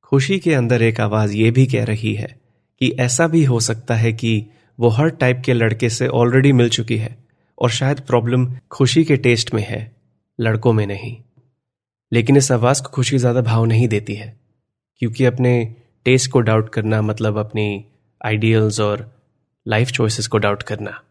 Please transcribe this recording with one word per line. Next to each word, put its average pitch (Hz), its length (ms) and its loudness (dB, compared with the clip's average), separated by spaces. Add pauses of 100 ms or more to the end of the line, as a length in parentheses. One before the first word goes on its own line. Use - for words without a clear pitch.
खुशी 160 360 0
के 165 140 0
अंदर 120 280 2
एक 113 180 0
आवाज 107 320 0
ये 110 200 2
भी 131 140 4
कह 117 180 -2
रही 110 300 -4
है - 260 -10 (400)
कि 127 120 0
ऐसा 127 360 0
भी 160 160 2
हो 123 160 2
सकता 113 360 -4
है 113 180 2
कि 113 320 -2 (340)
वो 117 100 4
हर 139 200 2
टाइप 127 360 0
के 131 80 2
लड़के 113 360 0
से 123 180 -2
already 127 460 4
मिल 120 160 4
चुकी 113 280 -4
है 110 200 -8 (400)
और 120 120 0
शायद 135 300 -2
प्रॉब्लम 127 560 -2 (160)
खुशी 139 340 2
के 143 120 2
टेस्ट 120 360 0
में 107 100 -2
है, 107 320 -10 (440)
लड़कों 113 340 0
में 104 140 0
नहीं। 104 360 -12 (880)
लेकिन 120 260 4
इस 135 140 2
आवाज 123 280 2
को - 100 -14
खुशी 135 280 -2
ज्यादा 123 240 2
भाव 113 240 2
नहीं 113 220 2
देती 104 280 -4
है 107 240 -16 (580)
क्योंकि 120 280 -2
अपने 123 500 0 (300)
टेस्ट 127 260 2
को 131 80 2
डाउट 110 300 0
करना 110 320 -2
मतलब 107 360 -2
अपनी 104 480 -6 (400)
आइडियल्स 110 540 0
और - 440 -4 (440)
लाइफ 113 220 0
चॉइसेस 110 380 -4
को 110 100 -2
डाउट 104 260 0
करना। 104 480 -10